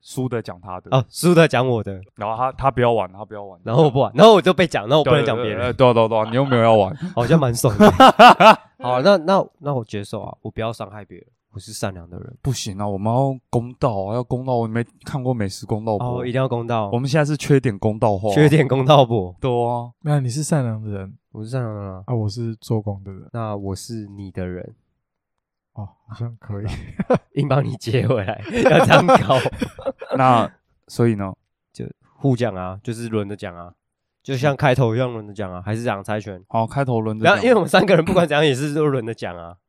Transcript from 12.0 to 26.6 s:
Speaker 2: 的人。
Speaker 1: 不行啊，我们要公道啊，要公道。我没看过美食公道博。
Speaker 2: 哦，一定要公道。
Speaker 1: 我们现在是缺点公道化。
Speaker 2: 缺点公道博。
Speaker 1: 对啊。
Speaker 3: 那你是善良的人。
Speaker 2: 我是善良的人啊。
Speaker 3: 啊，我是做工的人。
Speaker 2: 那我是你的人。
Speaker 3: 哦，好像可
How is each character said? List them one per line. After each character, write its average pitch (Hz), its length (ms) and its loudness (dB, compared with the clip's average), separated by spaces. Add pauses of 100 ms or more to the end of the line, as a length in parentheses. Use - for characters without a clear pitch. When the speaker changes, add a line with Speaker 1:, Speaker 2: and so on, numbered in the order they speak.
Speaker 2:
的 90 80 -16
人。 - 240 -16
Speaker 1:
不 135 120 -4
行 104 240 -8
啊， 104 100 -6
我 98 100 -4
们 107 160 -2
要 135 240 0 (120)
公 123 240 -4
道 107 300 -4
啊， 104 120 -6
要 123 80 -4
公 127 220 -6
道。 127 100 -2
我 117 120 -2
没 113 180 -4 (180)
看 139 180 -8
过 127 120 -2
美 104 160 -4
食 - 160 -14
公 110 180 -4
道 110 140 -2
博。 123 240 -4
Speaker 2:
哦， 123 40 -6
一 127 60 -6
定 131 80 -2
要 131 80 0
公 120 180 -4
道。 110 260 -4
Speaker 1:
我 120 80 -2
们 135 100 -4
现 151 100 2
在 147 60 2
是 147 100 -2
缺 139 240 2
点 120 180 -4
公 107 220 -2
道 107 180 0
化。 101 160 -2
Speaker 2:
缺 151 140 6
点 143 180 4
公 131 200 0
道 139 200 6
博。 98 360 -4
Speaker 1:
对 131 100 -4
啊。 120 400 -4 (100)
Speaker 3:
那 147 200 -2
你 127 80 -4
是 147 140 -6
善 143 200 -2
良 110 180 -6
的 107 100 -10
人。 98 220 -10 (180)
Speaker 2:
我 107 120 -14
是 110 60 -14
善 131 120 -6
良 110 140 -8
的 101 60 -12
人 98 100 -10
啊。 92 140 -16
Speaker 3:
啊， 127 80 -6
我 107 160 -2
是 113 260 -8
做 110 260 -4
工 101 220 -8
的 98 80 -14
人。 - 220 -18
Speaker 2:
那 110 220 -8
我 98 200 -8
是 110 320 -14
你 101 240 -16
的 90 160 -8
人。 90 280 -12 (1000)
Speaker 3:
哦， 104 160 -12 (180)
好 107 80 -18
像 117 240 -10
可 101 220 -10